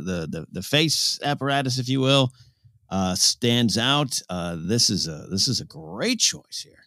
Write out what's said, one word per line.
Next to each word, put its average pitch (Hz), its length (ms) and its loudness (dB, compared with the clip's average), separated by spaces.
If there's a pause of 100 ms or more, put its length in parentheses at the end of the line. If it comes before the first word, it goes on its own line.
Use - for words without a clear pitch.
the, 85 260 -4
the, 76 240 -8
the 90 120 -8
face - 600 0
apparatus, 139 540 0
if 123 100 -4
you 131 120 0
will, 131 320 4 (580)
uh, 92 240 0
stands 117 640 2
out. 135 500 0
Uh, 87 320 -4
this 101 300 2
is 95 180 0
a, 78 220 -10
this 95 180 2
is 120 140 0
a - 40 -10
great 101 540 -4
choice - 460 -2
here - 220 -20